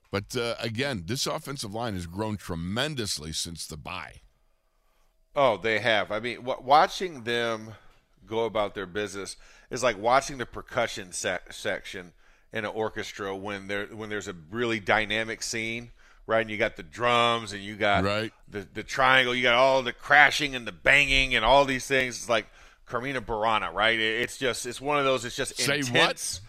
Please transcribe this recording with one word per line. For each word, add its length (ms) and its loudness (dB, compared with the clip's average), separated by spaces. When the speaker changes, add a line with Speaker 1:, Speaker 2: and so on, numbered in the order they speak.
Speaker 1:
But, 240 -4
uh, 240 0
again, 460 -2
this 200 -2
offensive 480 -6
line 200 -4
has 120 -6
grown 300 -4
tremendously 960 -4
since 340 -8
the 120 -12
bye. 380 -12
Speaker 2:
Oh, 220 4
they 220 0
have. 320 2
I 80 -2
mean, 240 -6
w-, 180 -4
watching 600 2
them 500 -2
go 180 0
about 300 -2
their 100 -6
business 500 -8
is 140 -4
like 140 0
watching 400 2
the 80 -6
percussion 680 -6
se-, 280 -4
section 640 -8
in 140 -6
an 60 -4
orchestra 640 -6
when 320 -8
there, 200 -4
when 220 -12
there's 180 -6
a 80 -10
really 280 0
dynamic 600 0
scene, 500 -6
right? 140 4
And 100 -4
you 60 -4
got 180 0
the 80 -14
drums 680 2
and 120 -8
you 120 -10
got 280 4
Speaker 1:
Right. 280 -2
Speaker 2:
the, 260 -10
the 100 -8
triangle, 500 4
you 100 0
got 120 4
all 260 6
the 120 -6
crashing 640 4
and 120 -8
the 40 -8
banging 640 4
and 80 4
all 220 8
these 220 -2
things. 320 0
It's 100 -10
like 160 2
Carmina 360 -4
Burana, 520 0
right? 260 2
It, 220 0
it's 160 -6
just, 300 -2
it's 120 -8
one 200 0
of 60 2
those, 200 2
it's 100 -8
just 220 -4
Speaker 1:
Say 220 0
what? 80 -2
Speaker 2:
intense. 600 0